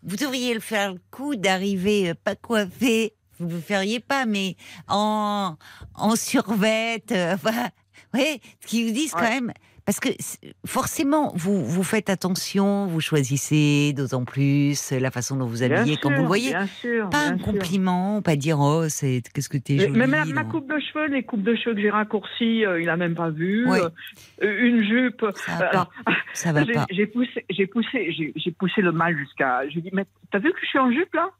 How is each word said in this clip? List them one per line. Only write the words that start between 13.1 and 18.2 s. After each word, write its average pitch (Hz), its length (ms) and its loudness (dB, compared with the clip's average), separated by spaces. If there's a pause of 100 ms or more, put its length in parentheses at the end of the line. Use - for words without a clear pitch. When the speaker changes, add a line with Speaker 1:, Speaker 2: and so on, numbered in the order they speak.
Speaker 1:
d'autant 131 320 -2
plus 139 680 2
la 131 180 0
façon 127 260 -4
dont 131 100 -2
vous 117 200 0
Speaker 2:
Bien 147 140 2
Speaker 1:
habillez 147 160 2
quand 143 140 0
vous 139 60 2
le 139 40 2
Speaker 2:
sûr, 160 80 2
Speaker 1:
voyez. 165 220 2
Speaker 2:
bien 185 160 -2
sûr, 220 440 -4
Speaker 1:
Pas 294 140 2
Speaker 2:
bien 294 80 0
Speaker 1:
un 226 60 0
Speaker 2:
sûr. 190 80 -4
Speaker 1:
compliment, 190 760 0